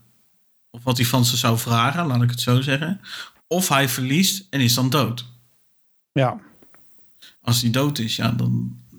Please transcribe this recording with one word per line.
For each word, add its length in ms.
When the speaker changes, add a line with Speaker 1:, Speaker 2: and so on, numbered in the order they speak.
Speaker 1:
Of 120
wat 140
hij 80
van 200
ze 120
zou 200
vragen, 480
laat 160
ik 80
het 120
zo 200
zeggen. 400
Of 220
hij 200
verliest 600
en 100
is 140
dan 160
dood. 360
Speaker 2:
Ja. 280
Speaker 1:
Als 200
hij 100
dood 280
is, 160
ja, 160
dan 460